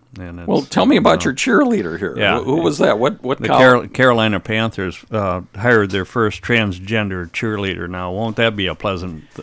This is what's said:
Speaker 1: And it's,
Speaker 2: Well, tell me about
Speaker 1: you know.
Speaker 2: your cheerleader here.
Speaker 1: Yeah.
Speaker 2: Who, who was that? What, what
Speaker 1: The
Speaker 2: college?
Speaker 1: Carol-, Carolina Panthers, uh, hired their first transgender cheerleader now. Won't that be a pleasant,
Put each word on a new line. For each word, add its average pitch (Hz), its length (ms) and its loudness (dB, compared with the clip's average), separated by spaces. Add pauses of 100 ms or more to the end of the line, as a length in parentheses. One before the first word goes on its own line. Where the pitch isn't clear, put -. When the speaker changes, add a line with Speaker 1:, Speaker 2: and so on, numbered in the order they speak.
(200)
Speaker 1:
And 87 200 -14
it's, 85 80 -14
Speaker 2:
Well, - 160 2
tell 180 220 0
me 262 120 4
about - 260 2
Speaker 1:
you 151 80 0
know. - 0 -
Speaker 2:
your - 40 -4
cheerleader 208 640 0
here. 90 180 -4
Speaker 1:
Yeah. 98 220 2
Speaker 2:
Who, - 40 -4 (140)
who 165 40 0
was 165 180 0
that? 107 200 2
What, 131 220 0
what 127 180 -2
Speaker 1:
The - 80 -4
Speaker 2:
college? 131 140 4
Speaker 1:
Carol-, 127 280 6
Carolina 113 500 4
Panthers, 110 580 -4 (140)
uh, 95 300 -2 (140)
hired 107 360 2
their 95 140 -2
first 110 360 -2
transgender 98 920 -2
cheerleader 95 580 -4
now. 90 220 -8
Won't 107 260 -6
that 113 180 0
be 98 120 -4
a 80 80 -4
pleasant, 90 480 -6 (200)